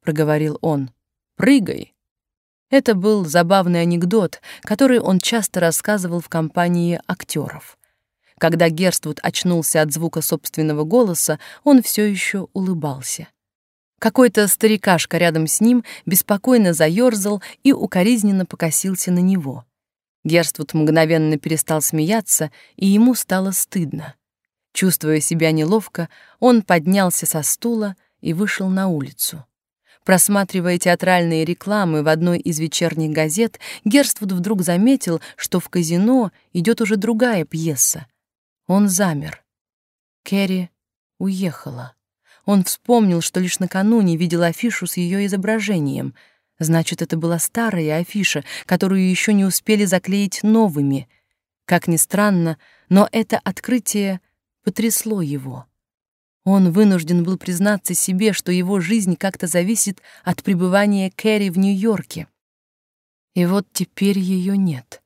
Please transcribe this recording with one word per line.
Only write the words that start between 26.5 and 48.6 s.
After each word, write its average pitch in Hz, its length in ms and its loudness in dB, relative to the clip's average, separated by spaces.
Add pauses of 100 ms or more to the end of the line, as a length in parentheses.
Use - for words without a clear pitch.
поднялся 180 640 2
со 156 160 -4
стула 220 520 -4 (280)
и - 100 -4
вышел 190 380 -2
на 190 180 0
улицу. 147 560 -6 (640)
Просматривая 185 720 2
театральные 175 680 2
рекламы 175 580 -2
в 151 60 0
одной 170 300 2
из 160 200 -4
вечерних 156 520 -2
газет, 156 500 -2 (240)
Герствуд 208 480 0
вдруг 185 300 -2
заметил, 180 580 0 (160)
что - 240 -4
в - 80 -14
казино 180 640 0 (220)
идет 214 260 0
уже 220 160 0
другая 220 480 0
пьеса. 160 600 -2 (680)
Он 202 160 4
замер. 170 540 -4 (800)
Кэрри 190 480 -2 (480)
уехала. 165 800 -6 (480)
Он 196 180 2
вспомнил, 202 580 2
что - 200 -4
лишь 180 180 -4
накануне 190 580 0
видел 170 280 0
афишу 180 420 -2
с - 100 -8
ее 180 300 -2
изображением. 185 880 -2 (460)
Значит, 165 420 0
это 170 140 -4
была 170 240 -2
старая 175 580 -2
афиша, 170 460 -4 (220)